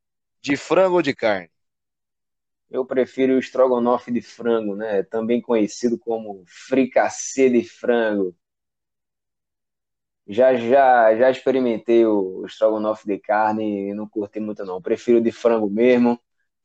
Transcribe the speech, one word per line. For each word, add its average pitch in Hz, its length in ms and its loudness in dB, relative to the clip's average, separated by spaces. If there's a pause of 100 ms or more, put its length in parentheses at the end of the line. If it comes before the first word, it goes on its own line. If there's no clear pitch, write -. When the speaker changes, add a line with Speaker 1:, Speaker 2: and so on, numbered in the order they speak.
(420)
Speaker 1:
de 139 160 -4
frango 180 380 0
ou 175 60 4
de 143 140 -2
carne? 95 340 -4 (1200)
Speaker 2:
Eu 127 160 -6
prefiro 131 500 0
o 131 40 2
estrogonofe 123 720 0
de 117 100 -2
frango, 113 540 -4
né? 104 280 -4
Também 113 380 -2
conhecido 117 560 -2
como 107 500 -10
fricassê 131 1000 -2
de 120 140 2
frango. 110 720 -2 (1900)
Já, 123 260 2
já, 120 600 4
já 127 160 4
experimentei 120 760 0
o, 95 360 -2
o 95 40 -10
estrogonofe 107 640 -2
de 98 100 -4
carne 107 760 -2
e - 20 -8
não 107 140 -10
curti 107 340 -8
muito, 107 240 -10
não. 92 160 -10
Prefiro 117 400 0
de 113 100 0
frango 110 380 0
mesmo, 120 500 2 (460)